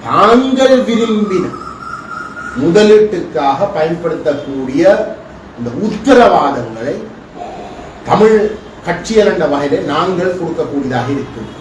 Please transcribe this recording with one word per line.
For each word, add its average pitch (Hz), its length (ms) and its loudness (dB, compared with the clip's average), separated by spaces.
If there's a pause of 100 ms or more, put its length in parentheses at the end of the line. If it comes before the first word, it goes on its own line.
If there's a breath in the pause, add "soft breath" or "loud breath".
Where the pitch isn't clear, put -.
தாங்கள் 254 760 4
விரும்பின 214 640 0 (1080)
முதலீட்டுக்காக 180 1160 2
பயன்படுத்தக்கூடிய 156 1080 -2 (720)
இந்த 120 140 -8 (120)
உத்தரவாதங்களை 147 1120 2 (1080)
தமிழ் 214 320 4 (480)
கட்சிகள் 196 460 2
என்ற 175 140 0
வகையில 143 360 0
நாங்கள் 175 560 -2
கொடுக்கக்கூடியதாக 139 720 -4
இருக்கும். 113 400 -6 (120)